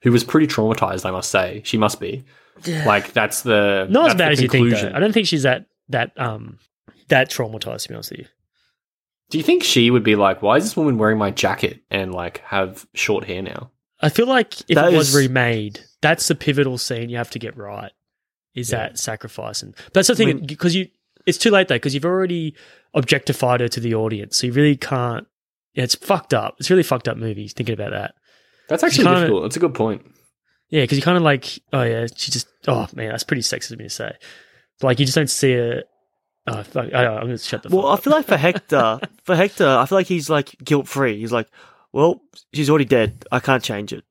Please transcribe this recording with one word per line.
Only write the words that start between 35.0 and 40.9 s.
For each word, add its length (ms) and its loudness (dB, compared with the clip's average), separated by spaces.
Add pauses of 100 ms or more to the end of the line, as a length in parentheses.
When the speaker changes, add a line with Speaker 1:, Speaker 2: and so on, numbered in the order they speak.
Speaker 3:
you 40 4
just 120 0
don't 120 0
see 240 0
her. 300 -2 (680)
Oh, 120 -8
fuck, 320 -8
I, 100 2
I'm 220 -4
gonna 100 -6
shut 260 -8
the 60 -16
Speaker 2:
Well, 140 2
Speaker 3:
fuck 80 2
Speaker 2:
I 40 6
Speaker 3:
up. 100 -2
Speaker 2:
feel 100 2
like 120 0
for 120 2
Hector, 600 2 (120)
Speaker 3:
<laughs> 120 -20
Speaker 2:
for 120 2
Hector, 320 2
I 160 4
feel 140 2
like 80 0
he's, 240 -4
like, 340 0
guilt-free. 540 0